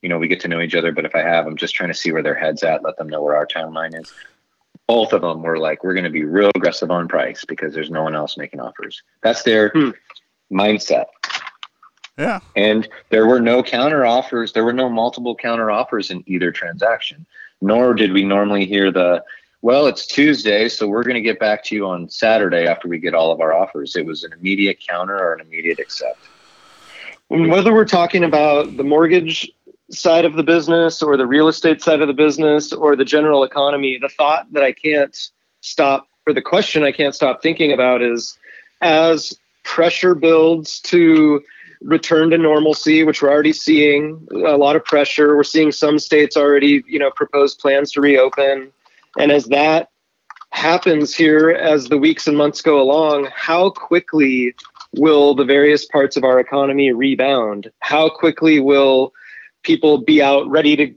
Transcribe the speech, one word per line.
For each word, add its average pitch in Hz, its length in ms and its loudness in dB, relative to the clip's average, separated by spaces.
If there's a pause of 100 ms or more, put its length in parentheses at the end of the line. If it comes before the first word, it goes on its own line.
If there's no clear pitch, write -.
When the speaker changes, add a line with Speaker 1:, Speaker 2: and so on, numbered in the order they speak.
Speaker 1:
you 90 60 -10
know, 85 100 -4
we 82 100 -4
get 90 120 -4
to - 80 -10
know 85 120 -6
each 82 140 -6
other, 82 180 -2
but 80 120 -6
if 76 100 -10
I 80 80 0
have, 82 240 -2
I'm 78 100 -10
just 85 180 -10
trying 87 160 -6
to 80 40 -8
see 82 180 -6
where 80 100 -4
their 73 120 -4
head's 78 280 -6
at, 80 220 -4
let 78 140 -8
them 78 100 -12
know 76 140 -8
where 73 120 -2
our 76 120 -2
timeline 80 540 -10
is. - 120 -20 (760)
Both 113 260 0
of 95 100 0
them 82 200 -6
were 82 160 -4
like, 78 240 -6
"We're 92 120 -4
gonna 90 160 -4
be 78 140 -6
real 98 300 0
aggressive 87 380 -2
on 87 160 -4
price 69 360 -6
because 78 300 -10
there's 78 160 -10
no 78 140 -6
one 78 100 -6
else 76 220 -8
making 71 240 -16
offers." 98 420 -16 (200)
That's 113 200 -2
their 107 280 2
Speaker 2:
Hmm. 147 200 0 (640)
Speaker 1:
mindset. 101 540 -2 (1080)
Speaker 3:
Yeah. 190 220 -6 (160)
Speaker 1:
And 107 320 0 (220)
there 110 180 2
were 123 140 4
no 120 240 0
counter 135 420 -2
offers. 117 460 -2
There 113 120 0
were 120 80 -2
no 127 160 -2
multiple 120 460 -4
counter 117 380 -4
offers 107 400 -6
in 90 160 -12
either 87 240 -4
transaction, 101 760 -6 (340)
nor 117 340 2
did 104 180 0
we 98 100 0
normally 101 420 -2
hear 98 280 0
the, 90 320 0 (360)
"Well, 135 280 2
it's - 180 -6
Tuesday, 117 600 0
so 113 180 -4
we're 107 160 -4
gonna 120 180 -4
get 107 200 -4
back 107 240 -2
to - 100 -8
you 101 140 -6
on 87 200 -8
Saturday 98 580 0
after 82 200 -4
we 85 120 -6
get 82 140 -6
all 82 200 0
of 80 80 -4
our 80 120 0
offers." 80 440 -4
It 80 100 -6
was 80 160 -12
an 80 120 -16
immediate 98 440 -4
counter 92 400 -8
or 87 140 -4
an 80 80 -10
immediate 80 400 -8
accept. - 400 -12 (1120)
Speaker 2:
And 165 200 0
whether 202 240 4
we're 214 120 6
talking 175 360 0
about 151 540 0
the 135 80 -4
mortgage 160 680 0 (380)
side 165 360 0
of 151 100 0
the 160 80 -2
business 165 580 0
or 147 160 2
the 131 120 0
real 147 180 4
estate 160 340 0
side 156 200 2
of 147 80 0
the 139 60 -2
business 151 580 0
or 147 240 2
the 135 80 0
general 151 400 2
economy, 139 520 -2
the 135 120 -8
thought 151 440 -2
that 143 120 0
I 127 80 0
can't 147 440 -2 (440)
stop, 139 480 -2 (180)
or 151 60 0
the 127 100 -2
question 175 400 0
I 139 80 0
can't 139 240 -2
stop 131 260 -2
thinking 160 320 0
about 127 300 0
is, 117 340 -4 (440)
as 160 520 2 (300)
pressure 170 540 0
builds 160 640 2
to 156 600 4 (420)
return 160 480 2
to 165 80 4
normalcy, 156 680 2
which 151 180 0
we're 143 80 4
already 151 220 4
seeing 151 800 0
a 151 240 0
lot 143 180 4
of 156 100 0
pressure. 147 520 2
We're 143 80 4
seeing 156 260 2
some 151 300 0
states 151 360 2
already, 143 520 4
you 156 100 -6
know, 139 140 0
propose 143 420 0
plans 139 380 -2
to 143 80 -2
reopen. 135 720 2 (480)
And 147 100 2
as 143 160 2
that 151 440 0 (600)
happens 160 640 0
here, 156 360 4
as 151 380 0
the 143 100 2
weeks 156 280 0
and 147 100 0
months 147 240 0
go 147 200 2
along, 143 520 2
how 180 380 0
quickly 135 840 0 (420)
will 143 420 4
the 139 80 2
various 143 400 4
parts 139 320 0
of 131 80 -2
our 127 160 4
economy 139 500 0
rebound? 123 880 -2
How 156 300 0
quickly 156 500 2
will 135 540 2 (500)
people 156 360 2
be 151 240 2
out 139 260 2
ready 147 280 2
to - 200 0